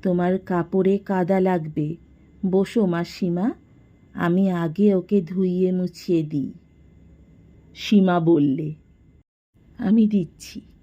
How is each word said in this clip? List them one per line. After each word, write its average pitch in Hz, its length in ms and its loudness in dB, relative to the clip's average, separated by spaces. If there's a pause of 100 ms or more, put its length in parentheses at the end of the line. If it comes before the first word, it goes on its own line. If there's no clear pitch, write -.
"তোমার 180 360 0
কাপড়ে 185 600 0
কাদা 190 420 0
লাগবে, 160 560 -2 (540)
বসো 196 360 0
মা 170 180 -2
সীমা, 180 480 -4 (640)
আমি 180 360 2
আগে 175 440 2
ওকে 190 260 0
ধুইয়ে 185 520 0
মুছিয়ে 180 500 -2
দিই।" 151 300 -6 (1200)
সীমা 185 460 2
বললে, 156 540 2 (1040)
"আমি 220 280 4
দিচ্ছি।" - 540 -4 (220)